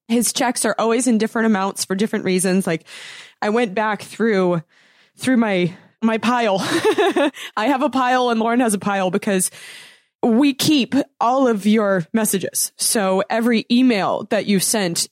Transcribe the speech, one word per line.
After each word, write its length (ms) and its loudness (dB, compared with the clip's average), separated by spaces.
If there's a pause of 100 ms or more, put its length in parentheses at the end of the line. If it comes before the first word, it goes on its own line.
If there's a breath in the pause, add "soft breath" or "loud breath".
his 240 0
checks 320 -2
are 140 0
always 280 0
in 120 2
different 280 -2
amounts 380 -2
for 100 -4
different 300 -2
reasons. 420 0
Like, 200 -4 (540 loud breath)
I 100 -2
went 240 0
back 280 -2
through, 600 0 (540 soft breath)
through 200 0
my, 380 2 (260 loud breath)
my 180 0
pile. 400 0
<laughs> 20 -4
I 720 0 (340 loud breath)
have 160 2
a 80 0
pile 400 2
and 100 0
Lauren 200 2
has 140 2
a 40 -2
pile 320 -2
because 400 -2 (720 loud breath)
we 320 4
keep 400 0 (260)
all 280 2
of 180 -2
your 460 2
messages. 640 -2
So 520 0
every 420 0
email 600 2
that 160 -2
you 140 2
sent 520 -2